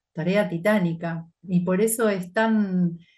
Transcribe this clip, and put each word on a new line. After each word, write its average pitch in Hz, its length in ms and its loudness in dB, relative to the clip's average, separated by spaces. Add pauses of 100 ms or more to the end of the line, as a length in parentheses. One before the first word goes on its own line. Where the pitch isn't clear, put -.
(120)
tarea 185 360 0
titánica, 170 800 -2 (160)
y 180 180 0
por 185 200 0
eso 220 300 2
es 180 240 -6
tan, 196 640 0 (200)